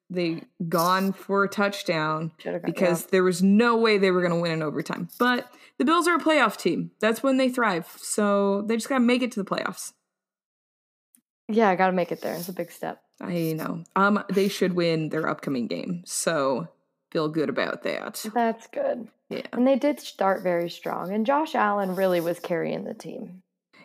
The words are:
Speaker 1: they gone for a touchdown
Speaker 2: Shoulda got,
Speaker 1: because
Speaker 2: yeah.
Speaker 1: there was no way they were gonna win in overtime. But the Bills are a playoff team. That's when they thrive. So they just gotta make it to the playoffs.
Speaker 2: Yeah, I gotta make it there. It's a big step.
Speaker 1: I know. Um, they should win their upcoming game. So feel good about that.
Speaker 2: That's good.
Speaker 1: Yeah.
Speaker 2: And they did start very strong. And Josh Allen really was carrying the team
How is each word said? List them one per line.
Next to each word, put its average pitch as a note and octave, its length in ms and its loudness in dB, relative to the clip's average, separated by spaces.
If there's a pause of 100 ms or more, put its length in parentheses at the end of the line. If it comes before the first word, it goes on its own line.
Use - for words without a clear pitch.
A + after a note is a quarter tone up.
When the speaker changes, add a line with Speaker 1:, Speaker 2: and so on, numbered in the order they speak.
Speaker 1:
they F3 320 -2 (260)
gone F3+ 460 2
for G3 300 0
a F#3+ 60 0
touchdown D#3+ 920 -2
Speaker 2:
Shoulda F3 200 -6
got, E3+ 60 -10
Speaker 1:
because F3 380 2
Speaker 2:
yeah. - 80 -14
Speaker 1:
there F#3 120 4
was F3+ 200 2
no A3+ 340 6
way A3 200 4
they F#3+ 140 4
were F3+ 100 4
gonna E3+ 180 2
win E3+ 120 0
in D#3+ 120 -2
overtime. E3 440 -6 (120)
But B3 280 2 (300)
the C4 80 -2
Bills E4 220 4
are E4+ 80 4
a D#4 40 2
playoff D4 380 4
team. E3+ 420 -2
That's A3+ 220 0
when C4+ 160 2
they C4 120 4
thrive. A3 380 0 (100)
So G3+ 680 0
they A3 140 -2
just A3 120 -6
gotta C4+ 140 0
make B3 180 4
it A#3+ 120 -2
to G3 100 -4
the - 60 -10
playoffs. - 440 -6 (1500)
Speaker 2:
Yeah, A3 220 4
I F3+ 60 4
gotta F#3 180 4
make F3 180 0
it D#3+ 100 -8
there. - 140 -4
It's F3 140 -8
a F3+ 40 -10
big F3 180 -8
step. - 300 -10 (200)
Speaker 1:
I E3 340 -2
know. E3+ 280 -6 (120)
Um, G3+ 340 2
they G3 180 2
should F#3 260 0
win E3 360 0
their D#3+ 180 -2
upcoming C3+ 400 -4
game. F2 380 -6
So C#3+ 640 -2 (440)
feel D#3 180 0
good D#3 200 -2
about - 340 -2
that. - 500 -6
Speaker 2:
That's A3+ 340 -2
good. A3+ 400 -4 (220)
Speaker 1:
Yeah. - 120 -8 (120)
Speaker 2:
And B3 140 2
they C4+ 80 6
did C#4+ 240 0
start F#3+ 440 -2
very F3 260 -2
strong. - 440 -8
And A3 120 0
Josh D4 300 0
Allen G#3 400 0
really F3+ 260 2
was E3+ 180 -4
carrying D#3+ 440 -4
the - 100 -10
team F3 500 -14 (420)